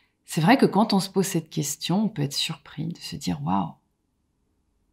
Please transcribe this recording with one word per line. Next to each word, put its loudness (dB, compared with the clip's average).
C'est -4
vrai 6
que 6
quand 2
on 4
se -2
pose 0
cette -4
question, -2
on 0
peut -4
être -2
surpris -8
de -8
se -12
dire, « -4
Waouh, -2